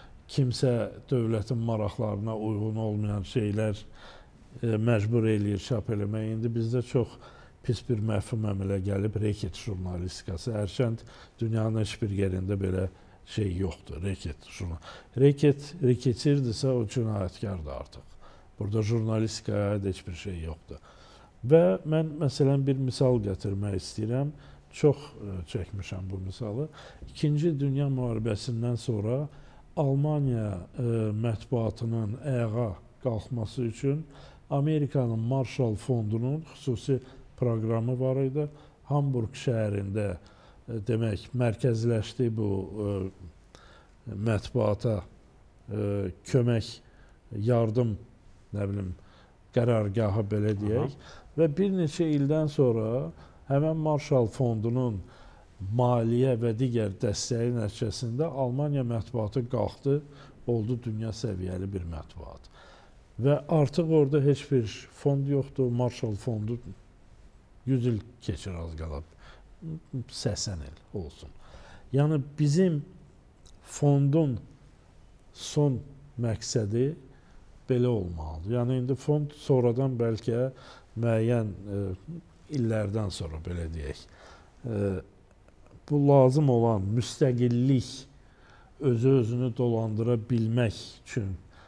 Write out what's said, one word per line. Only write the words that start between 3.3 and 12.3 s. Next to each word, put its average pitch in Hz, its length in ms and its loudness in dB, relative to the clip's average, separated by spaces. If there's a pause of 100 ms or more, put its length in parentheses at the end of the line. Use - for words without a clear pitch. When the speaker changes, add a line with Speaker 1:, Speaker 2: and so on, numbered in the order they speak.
Speaker 1:
e, 117 40 0 (100)
məcbur 110 540 4
eləyir 101 320 2
çap 110 320 -2
eləmək. 107 400 -2
İndi 113 180 -2
bizdə 117 300 0
çox 120 320 0 (480)
pis 117 260 -2
bir 107 160 0
məfhum 107 460 -2
əmələ 98 340 -2
gəlib, 101 360 0
reket 101 360 -2
jurnalistikası. 92 960 -6
Hərçənd 113 520 0 (360)
dünyanın 110 400 0
heç - 220 -2
bir 104 80 0
yerində 95 500 0